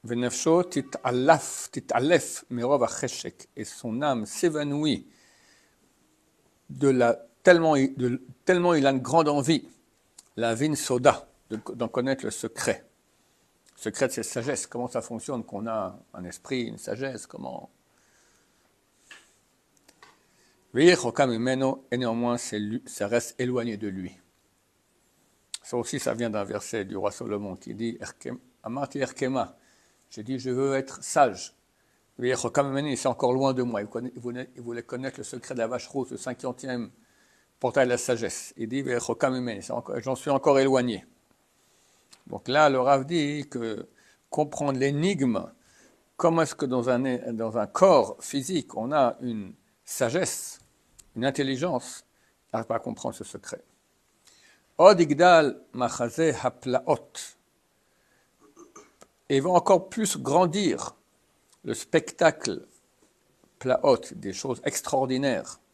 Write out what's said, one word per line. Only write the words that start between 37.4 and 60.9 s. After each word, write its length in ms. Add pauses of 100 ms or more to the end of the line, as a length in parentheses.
portail 240
de 60
la 80
sagesse. 580
Il 120
dit, 140
"Ve'choka 480
mimeni", 320
c'est 100
encore, 280
j'en 160
suis 140
encore 280
éloigné. 480 (1200)
Donc 220
là, 200
le 120
Rav 240
dit 440
que 380 (440)
comprendre 480
l'énigme, 760 (640)
comment 260
est-ce 120
que 120
dans 220
un, 440
dans 260
un 80
corps 540
physique, 560
on 160
a 280
une 320 (320)
sagesse, 760 (560)
une 80
intelligence, 800 (480)
on 40
n'arrive 100
pas 100
à 40
comprendre 340
ce 100
secret. 380 (1160)
Od 220
igdal 600 (120)
machaze 680
haplaot. 960 (1900)
Et 120
va 100
encore 380
plus 280
grandir 800 (680)